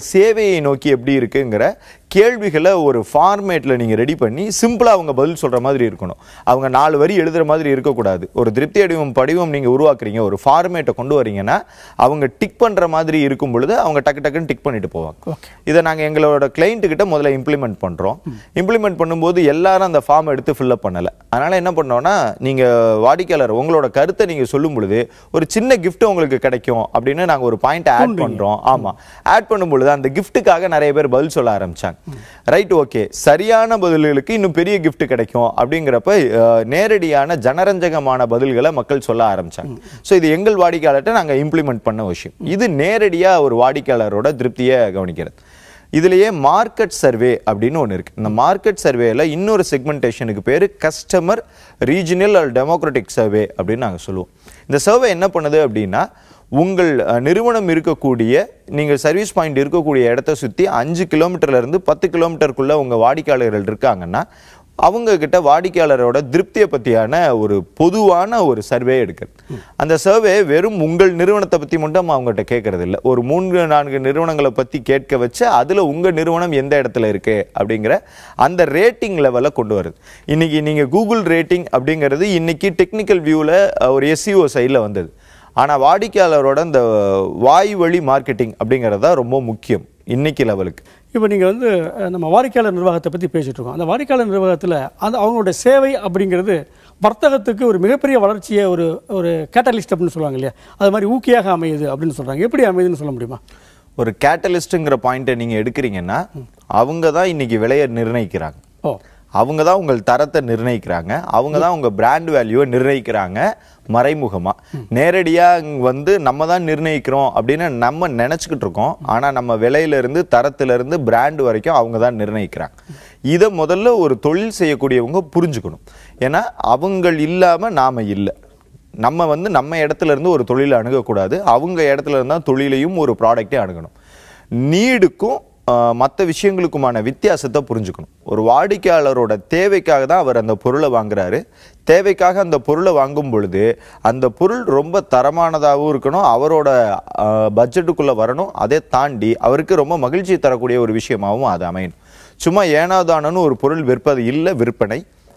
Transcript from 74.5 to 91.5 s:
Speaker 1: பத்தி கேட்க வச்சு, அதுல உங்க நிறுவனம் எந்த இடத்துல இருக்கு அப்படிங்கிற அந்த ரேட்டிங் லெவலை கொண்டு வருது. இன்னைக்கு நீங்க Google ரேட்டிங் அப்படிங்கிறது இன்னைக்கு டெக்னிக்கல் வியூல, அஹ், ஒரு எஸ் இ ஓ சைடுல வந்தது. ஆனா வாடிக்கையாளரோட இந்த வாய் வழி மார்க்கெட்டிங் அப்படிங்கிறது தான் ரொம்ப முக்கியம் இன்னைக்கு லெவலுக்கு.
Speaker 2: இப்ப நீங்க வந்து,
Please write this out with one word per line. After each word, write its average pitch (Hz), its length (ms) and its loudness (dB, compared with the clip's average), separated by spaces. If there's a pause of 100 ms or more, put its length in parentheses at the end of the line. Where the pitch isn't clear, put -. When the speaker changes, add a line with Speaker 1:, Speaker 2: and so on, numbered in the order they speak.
Speaker 1:
பத்தி 131 300 -4
கேட்க 135 360 0
வச்சு, 123 300 -2
அதுல 180 360 2
உங்க 170 280 0
நிறுவனம் 165 400 -2
எந்த 139 300 0
இடத்துல 117 240 -2
இருக்கு 104 440 -2 (100)
அப்படிங்கிற 110 400 -2 (360)
அந்த 170 300 2
ரேட்டிங் 196 520 0
லெவலை 135 340 2
கொண்டு 107 300 -2
வருது. 82 140 -8 (300)
இன்னைக்கு 151 360 0
நீங்க 151 200 0
Google 202 420 0
ரேட்டிங் 165 420 0 (120)
அப்படிங்கிறது 143 440 0
இன்னைக்கு 170 520 -2 (100)
டெக்னிக்கல் 196 380 0
வியூல, 156 480 2 (120)
அஹ், 127 80 4
ஒரு 135 200 2
எஸ் 160 200 -2
இ 202 40 0
ஓ 185 200 6
சைடுல 131 260 2
வந்தது. 98 340 -4 (400)
ஆனா 139 260 2
வாடிக்கையாளரோட 160 840 2
இந்த 139 180 2 (500)
வாய் 165 420 4
வழி 175 240 2
மார்க்கெட்டிங் 131 540 -2 (120)
அப்படிங்கிறது 113 340 0
தான் 156 140 4
ரொம்ப 131 280 -2
முக்கியம் 113 440 -4 (200)
இன்னைக்கு 139 380 -2
லெவலுக்கு. 98 400 -4 (280)
Speaker 2:
இப்ப 220 160 0
நீங்க 202 180 0
வந்து, 233 220 -2